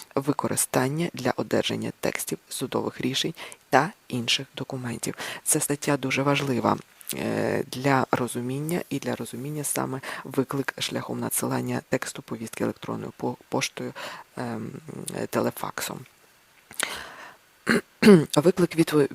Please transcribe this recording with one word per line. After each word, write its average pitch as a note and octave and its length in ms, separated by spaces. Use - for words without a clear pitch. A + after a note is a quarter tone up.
використання C#3 1000
для B2+ 240
одержання A2+ 640
текстів - 380
судових A2 520
рішень C3+ 320
та D3 220
інших B2+ 480
документів. B2+ 600
Ця - 160
стаття C#3+ 380
дуже C3 260
важлива, C3+ 540
е, G#2+ 580
для C3 400
розуміння C3 800
і C#3 100
для A#2+ 160
розуміння C#3 480
саме C3 380
виклик C3+ 560
шляхом B2 400
надсилання B2 680
тексту - 320
повістки - 420
електронною A2+ 540
по-, B2 200
поштою, B2+ 440
ем, A#2 340
телефаксом. - 760
<clears throat> F3+ 300
Виклик E3+ 400
відпо-, D3+ 400